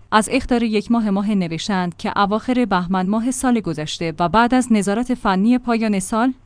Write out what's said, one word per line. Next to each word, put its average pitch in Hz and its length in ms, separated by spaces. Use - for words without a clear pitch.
از 214 200
اخطار 247 320
یک 214 280
ماه 226 180
ماه 202 220
نوشتند 185 680
که - 220
اواخر 220 460
بهمن 185 420
ماه 226 240
سال 247 280
گذشته 160 600
و 175 100
بعد 233 240
از 254 200
نظارت 214 400
فنی 214 440
پایان 226 420
سال 233 340